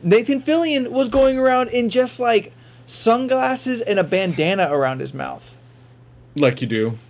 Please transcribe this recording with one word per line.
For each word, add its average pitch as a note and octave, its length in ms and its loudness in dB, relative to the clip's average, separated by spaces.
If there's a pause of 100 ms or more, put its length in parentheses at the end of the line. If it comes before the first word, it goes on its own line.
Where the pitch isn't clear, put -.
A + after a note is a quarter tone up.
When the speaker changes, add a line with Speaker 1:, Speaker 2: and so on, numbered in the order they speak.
Speaker 1:
Nathan A#3+ 400 2
Fillion D4+ 480 0
was C4 180 0
going C4 300 2
around B3+ 320 2
in A#3+ 200 0
just, B3 300 0
like, A#3 320 0 (340)
sunglasses B3+ 960 0
and G3+ 180 -2
a F#3 60 2
bandana F3 680 0
around C3 300 0
his C3+ 140 -10
mouth. C3 400 -12 (840)
Speaker 2:
Like C3+ 240 2
you C3 60 -6
do. A2 320 -2 (120)